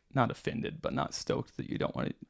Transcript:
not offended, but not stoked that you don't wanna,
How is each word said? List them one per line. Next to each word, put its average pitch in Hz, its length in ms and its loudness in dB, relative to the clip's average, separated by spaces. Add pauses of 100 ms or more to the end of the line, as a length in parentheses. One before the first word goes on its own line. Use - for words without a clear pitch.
(120)
not 127 200 4
offended, - 500 -2
but - 100 0
not - 220 0
stoked - 420 0
that - 140 -4
you - 80 0
don't - 160 0
wanna, - 160 0 (200)